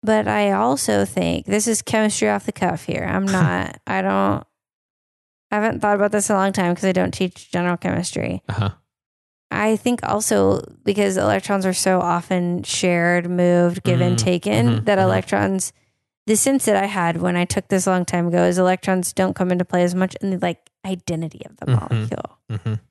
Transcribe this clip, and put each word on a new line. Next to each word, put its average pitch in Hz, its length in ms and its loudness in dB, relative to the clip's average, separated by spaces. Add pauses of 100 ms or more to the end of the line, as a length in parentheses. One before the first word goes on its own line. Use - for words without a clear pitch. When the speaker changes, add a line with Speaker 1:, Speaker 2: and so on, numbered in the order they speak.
Speaker 1:
But 214 240 2
I 208 240 2
also 214 540 2
think, 170 400 -2
this 208 220 0
is 220 140 0
chemistry 214 480 0
off 202 160 -2
the 202 60 -4
cuff 180 340 -2
here. - 240 -4
I'm 190 160 0
Speaker 2:
<laughs> 190 140 0
Speaker 1:
not, - 480 0
I 190 140 -2
don't, 196 420 0 (1080)
I 208 100 -2
haven't 220 180 -2
thought 208 160 2
about 202 160 2
this 208 180 -2
in 214 60 2
a 196 40 2
long 196 140 2
time 175 220 0
'cause - 100 -6
I 190 60 2
don't 180 220 0
teach - 380 -6
general 175 260 -2
chemistry. - 720 -4
Speaker 2:
Uh-huh. 101 220 -2 (800)
Speaker 1:
I 208 260 0
think 240 260 -2
also 202 580 0 (220)
because 196 340 0
electrons 196 480 0
are 185 80 0
so 185 280 2
often 175 600 -2
shared, 175 680 0
moved, 175 540 2
given, - 320 2
Speaker 2:
Mm. - 20 0
Speaker 1:
taken, 180 500 0
Speaker 2:
Mm-hmm. 220 180 2
Speaker 1:
that 208 120 2
Speaker 2:
Mm-hmm. 190 100 4
Speaker 1:
electrons, 190 640 0 (560)
the 214 80 4
sense 269 300 2
that 214 100 4
I 196 120 0
had 170 340 0
when 175 160 0
I 175 80 2
took - 240 -4
this 185 180 0
a 190 40 2
long 180 140 2
time 175 220 0
ago 175 160 2
is 175 140 2
electrons 185 560 0
don't 190 220 0
come 180 160 0
into 180 120 0
play 180 200 0
as 175 120 0
much 185 200 -2
in 196 160 -4
the, 180 80 -4
like, 175 300 -4 (140)
identity 175 640 -6
of - 120 -20
the - 100 -8
Speaker 2:
Mm-hmm. 120 280 0
Speaker 1:
molecule. - 420 -6 (140)
Speaker 2:
Mm-hmm. 110 220 -6 (180)